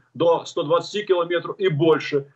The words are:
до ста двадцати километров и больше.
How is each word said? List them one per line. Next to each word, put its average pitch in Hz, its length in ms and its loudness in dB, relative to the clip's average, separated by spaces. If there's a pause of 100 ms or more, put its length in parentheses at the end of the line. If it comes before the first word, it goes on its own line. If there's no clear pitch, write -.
(140)
до 170 320 2
ста - 160 -6
двадцати 170 420 -2
километров 170 540 -2
и 190 100 -2
больше. 147 680 0